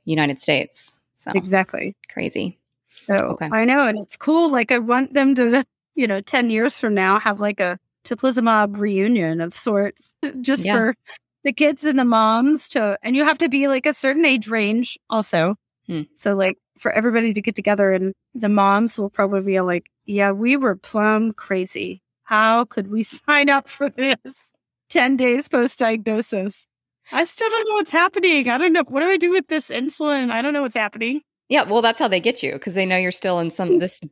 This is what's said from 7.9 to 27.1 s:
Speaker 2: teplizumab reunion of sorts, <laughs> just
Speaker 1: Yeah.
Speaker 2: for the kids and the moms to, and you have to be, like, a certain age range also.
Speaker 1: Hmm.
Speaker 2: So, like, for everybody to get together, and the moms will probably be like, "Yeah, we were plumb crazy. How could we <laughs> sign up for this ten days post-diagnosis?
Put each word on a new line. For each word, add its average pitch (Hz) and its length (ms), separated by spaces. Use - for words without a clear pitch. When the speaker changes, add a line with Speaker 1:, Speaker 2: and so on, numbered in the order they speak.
Speaker 2:
teplizumab 226 760
reunion 196 640
of 170 120
sorts, - 580
<laughs> 262 180
just 269 240
Speaker 1:
Yeah. 302 80
Speaker 2:
for 226 220
the 277 100
kids 294 300
and 285 160
the 247 60
moms 233 640
to, 208 340
and 240 120
you 285 100
have 302 140
to 330 100
be, 269 180
like, 269 180
a 302 80
certain 277 320
age 269 220
range 220 500
also. 196 460
Speaker 1:
Hmm. 160 160
Speaker 2:
So, 202 200
like, 190 220
for - 120
everybody 226 420
to 208 80
get 220 140
together, 202 380
and 190 200
the 220 160
moms 208 480
will 202 140
probably 196 300
be 190 200
like, 175 300
"Yeah, 202 260
we 233 260
were 247 180
plumb 214 560
crazy. 190 680
How 220 420
could 196 260
we 220 120
<laughs> - 260
sign 285 200
up 277 200
for 277 200
this - 600
ten 269 260
days 254 320
post-diagnosis? 226 1200